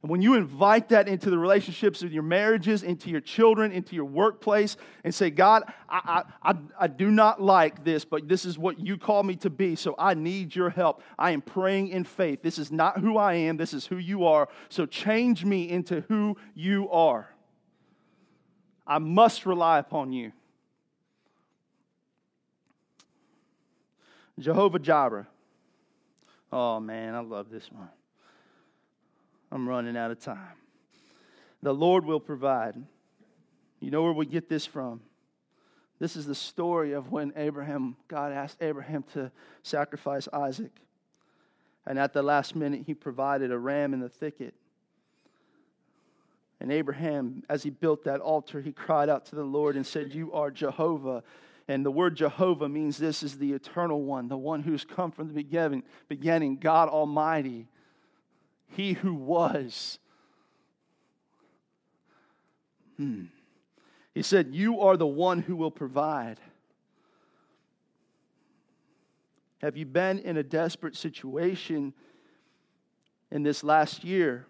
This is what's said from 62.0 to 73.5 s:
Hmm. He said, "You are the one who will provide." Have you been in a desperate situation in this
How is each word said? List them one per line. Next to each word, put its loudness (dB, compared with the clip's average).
Hmm. -8
He -6
said, 2
"You -2
are 6
the 2
one 0
who -6
will -2
provide." -6
Have -6
you -10
been 0
in -6
a -2
desperate -4
situation -6
in -4
this -2